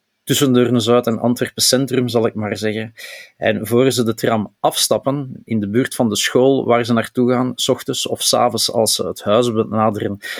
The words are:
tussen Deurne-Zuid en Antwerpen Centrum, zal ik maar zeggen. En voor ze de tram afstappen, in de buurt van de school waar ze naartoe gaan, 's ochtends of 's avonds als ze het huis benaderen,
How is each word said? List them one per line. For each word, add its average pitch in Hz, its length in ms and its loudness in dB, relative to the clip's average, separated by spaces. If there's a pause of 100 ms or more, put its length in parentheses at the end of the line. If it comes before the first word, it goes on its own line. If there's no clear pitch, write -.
(240)
tussen 131 280 2
Deurne-Zuid 120 540 2
en 113 120 -2
Antwerpen 123 440 -2
Centrum, 127 460 0
zal 117 180 0
ik 107 80 -2
maar 107 220 -4
zeggen. 110 360 -6 (440)
En 104 300 -2
voor 123 240 4
ze 120 140 0
de 110 100 -2
tram 110 460 -2
afstappen, 135 840 -2
in 110 160 -2
de 101 80 -4
buurt 110 260 0
van 120 140 2
de 104 80 -2
school 131 480 2
waar 117 200 2
ze 117 80 0
naartoe 120 400 0
gaan, 123 220 -2
's - 140 -6
ochtends - 380 -2
of - 160 -6
's - 120 0
avonds 117 380 0
als 113 220 2
ze - 120 -4
het 90 160 -8
huis 117 300 2
benaderen, 107 680 -2 (220)